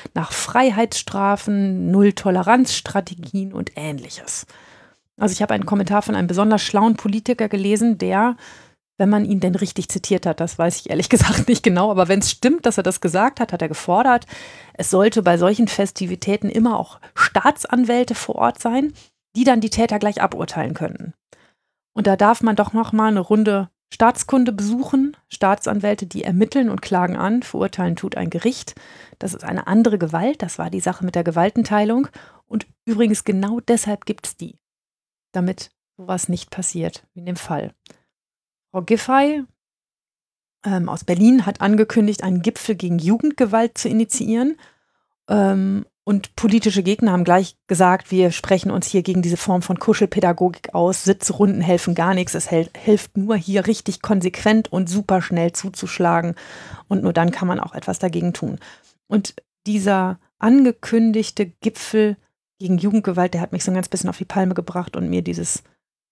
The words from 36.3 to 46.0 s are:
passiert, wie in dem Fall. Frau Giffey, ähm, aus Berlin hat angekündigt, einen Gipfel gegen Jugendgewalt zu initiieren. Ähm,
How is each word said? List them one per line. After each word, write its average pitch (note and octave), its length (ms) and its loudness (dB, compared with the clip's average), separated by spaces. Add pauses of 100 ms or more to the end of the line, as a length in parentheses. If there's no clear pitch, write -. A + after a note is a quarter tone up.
passiert, E3+ 640 -8
wie F3+ 60 -18
in F3 80 -12
dem F3+ 80 -6
Fall. - 400 -8 (960)
Frau F#3 100 -6
Giffey, C4+ 640 0 (1200)
ähm, F#3 240 -2
aus - 140 -8
Berlin G#3 420 4
hat G3 160 -4
angekündigt, G#3+ 640 2
einen F3+ 180 0
Gipfel A3 320 -4
gegen E3+ 240 -2
Jugendgewalt A3+ 800 0
zu - 100 -6
initiieren. A3+ 720 0 (720)
Ähm, G3 560 2 (200)